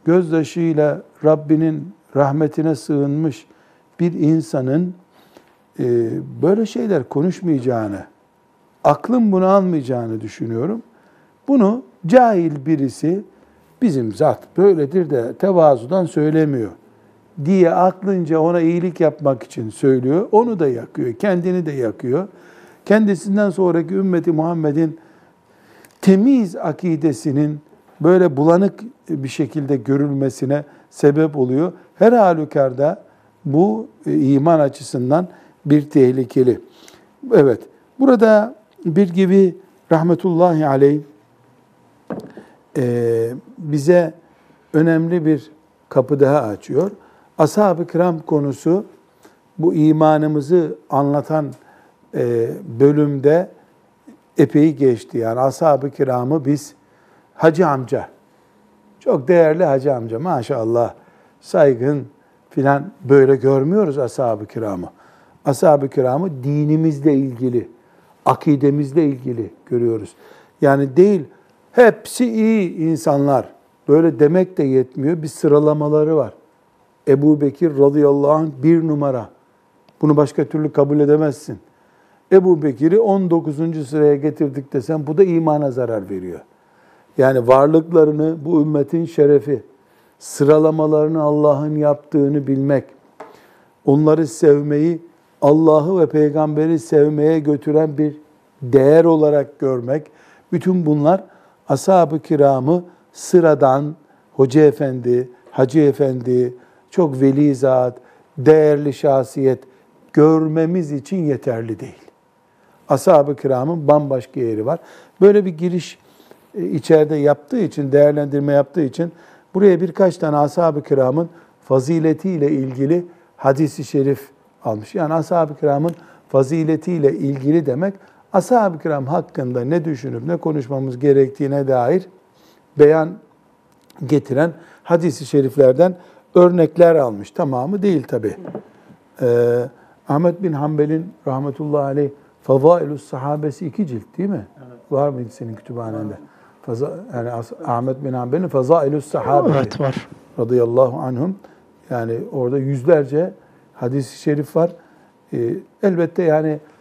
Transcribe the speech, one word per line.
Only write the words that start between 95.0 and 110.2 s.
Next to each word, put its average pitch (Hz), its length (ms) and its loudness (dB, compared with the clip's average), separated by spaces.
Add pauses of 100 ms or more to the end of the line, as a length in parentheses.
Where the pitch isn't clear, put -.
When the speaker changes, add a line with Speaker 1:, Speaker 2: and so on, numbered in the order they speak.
Speaker 1:
Allah'ı 156 580 4
ve 160 60 2
peygamberi 151 720 0
sevmeye 151 600 2
götüren 151 600 -2
bir 151 180 -2 (460)
değer 139 420 6
olarak 151 540 2
görmek, 131 520 -4 (420)
bütün 180 340 -2
bunlar 151 380 2 (440)
ashab-ı 160 520 0
kiramı 143 640 2 (280)
sıradan 147 840 2 (400)
hoca 135 240 2
efendi, 127 680 0 (220)
hacı 135 300 0
efendi, 127 720 0 (360)
çok 147 300 -2
veli 139 340 2
zat, 127 420 0 (420)
değerli 147 540 4
şahsiyet 131 640 0 (540)
görmemiz 160 800 0